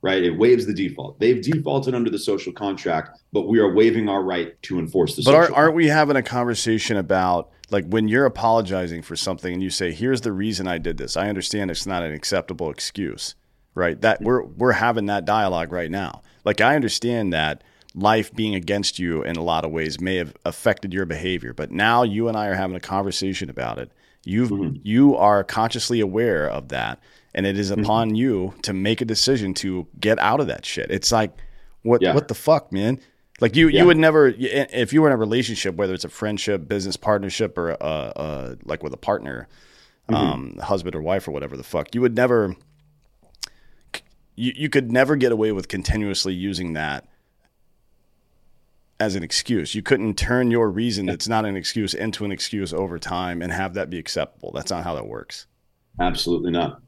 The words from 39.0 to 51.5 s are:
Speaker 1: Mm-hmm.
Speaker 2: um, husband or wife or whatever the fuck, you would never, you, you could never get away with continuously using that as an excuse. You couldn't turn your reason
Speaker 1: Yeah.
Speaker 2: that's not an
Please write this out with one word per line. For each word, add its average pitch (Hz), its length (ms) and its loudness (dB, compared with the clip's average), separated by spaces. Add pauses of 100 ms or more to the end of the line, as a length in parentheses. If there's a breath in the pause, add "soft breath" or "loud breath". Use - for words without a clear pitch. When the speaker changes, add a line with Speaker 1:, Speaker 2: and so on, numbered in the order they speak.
Speaker 1:
Mm-hmm. 110 60 2
Speaker 2:
um, 65 440 -4
husband 87 360 -4
or 78 60 -6
wife 90 260 -2
or - 20 -8
whatever 69 260 -8
the 65 60 -12
fuck, 76 320 -6
you 120 60 -2
would 120 160 2
never, 117 400 2 (1800 soft breath)
you, 123 220 -4
you 151 120 -4
could 131 220 -10
never 131 240 2
get 127 180 2
away 110 200 0
with 95 160 -6
continuously 98 640 -4
using 90 380 -4
that 76 340 -6 (1900)
as 107 160 0
an 95 80 -4
excuse. 87 520 -2
You 107 80 -4
couldn't 107 320 0
turn 123 360 2
your 117 200 4
reason 101 360 -2
Speaker 1:
Yeah. 95 60 -2
Speaker 2:
that's - 160 -6
not 110 160 0
an 98 120 -4